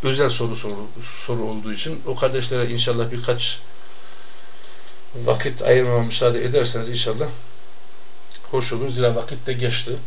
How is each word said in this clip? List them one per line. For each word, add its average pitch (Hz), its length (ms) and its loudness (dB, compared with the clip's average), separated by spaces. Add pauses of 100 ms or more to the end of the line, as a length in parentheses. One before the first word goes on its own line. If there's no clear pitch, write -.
Özel 135 260 4
soru, 117 280 0
soru, 104 320 -2 (380)
soru 120 160 0
olduğu 107 300 -2
için 156 340 -2
o 131 100 0
kardeşlere 123 540 2
inşallah 120 420 0
birkaç 120 460 0 (1600)
vakit 120 480 2
ayırmama 123 400 4
müsaade 120 420 2
ederseniz 120 440 2
inşallah 120 380 0 (1200)
hoş 127 220 0
olur. 127 180 -2
Zira 120 260 2
vakit 127 300 -2
de 131 60 -2
geçti. 120 440 0 (100)